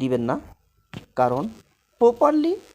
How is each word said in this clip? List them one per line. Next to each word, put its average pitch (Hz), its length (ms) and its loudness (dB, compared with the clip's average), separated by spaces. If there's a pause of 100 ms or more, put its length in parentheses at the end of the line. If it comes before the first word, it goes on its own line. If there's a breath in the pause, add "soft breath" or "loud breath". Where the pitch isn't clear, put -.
দিবেন 123 280 0
না, 147 60 -2 (800)
কারণ 127 280 0 (560)
প্রপারলি 302 520 2 (220)